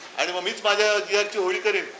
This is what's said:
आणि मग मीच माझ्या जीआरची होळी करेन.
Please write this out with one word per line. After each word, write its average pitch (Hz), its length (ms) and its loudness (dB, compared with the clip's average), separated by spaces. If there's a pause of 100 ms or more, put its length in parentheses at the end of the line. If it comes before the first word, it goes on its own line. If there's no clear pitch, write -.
(180)
आणि 165 160 0
मग 180 80 -2
मीच 208 240 -4
माझ्या 208 340 4
जीआरची 202 400 0
होळी 185 220 0
करेन. 190 400 0